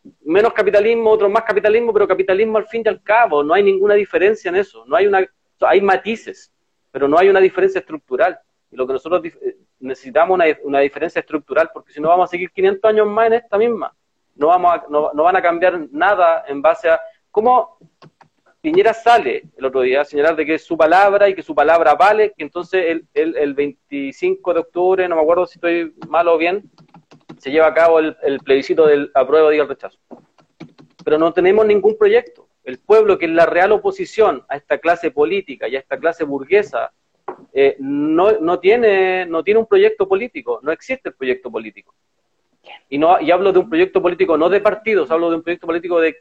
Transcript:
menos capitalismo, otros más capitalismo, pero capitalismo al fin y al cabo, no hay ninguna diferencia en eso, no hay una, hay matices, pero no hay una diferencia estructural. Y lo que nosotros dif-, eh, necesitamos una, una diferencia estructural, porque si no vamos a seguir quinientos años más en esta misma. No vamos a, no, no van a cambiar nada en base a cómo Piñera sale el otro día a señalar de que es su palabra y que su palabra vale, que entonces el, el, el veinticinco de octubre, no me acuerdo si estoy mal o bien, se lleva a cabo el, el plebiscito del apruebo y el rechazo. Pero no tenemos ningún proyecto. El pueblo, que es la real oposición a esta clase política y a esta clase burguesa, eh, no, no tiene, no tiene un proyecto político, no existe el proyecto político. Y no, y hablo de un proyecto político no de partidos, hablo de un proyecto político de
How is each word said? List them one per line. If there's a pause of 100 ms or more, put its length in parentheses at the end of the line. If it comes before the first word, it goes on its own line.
(220)
menos
capitalismo,
otros
más
capitalismo,
pero
capitalismo
al
fin
y
al
cabo,
no
hay
ninguna
diferencia
en
eso,
no
hay
una, (340)
hay
matices, (380)
pero
no
hay
una
diferencia
estructural. (320)
Y
lo
que
nosotros
dif-,
eh, (240)
necesitamos
una, (200)
una
diferencia
estructural,
porque
si
no
vamos
a
seguir
quinientos
años
más
en
esta
misma. (400)
No
vamos
a,
no,
no
van
a
cambiar (120)
nada
en
base
a (300)
cómo (840)
Piñera
sale (140)
el
otro
día
a
señalar
de
que
es
su
palabra
y
que
su
palabra
vale,
que
entonces
el,
el,
el
veinticinco
de
octubre,
no
me
acuerdo
si
estoy (160)
mal
o
bien, (680)
se
lleva
a
cabo
el,
el
plebiscito
del
apruebo
y
el
rechazo. (1080)
Pero
no
tenemos
ningún
proyecto. (140)
El
pueblo,
que
es
la
real
oposición
a
esta
clase
política
y
a
esta
clase
burguesa, (600)
eh,
no, (100)
no
tiene,
no
tiene
un
proyecto
político,
no
existe
el
proyecto
político. (920)
Y
no,
y
hablo
de
un
proyecto
político
no
de
partidos,
hablo
de
un
proyecto
político
de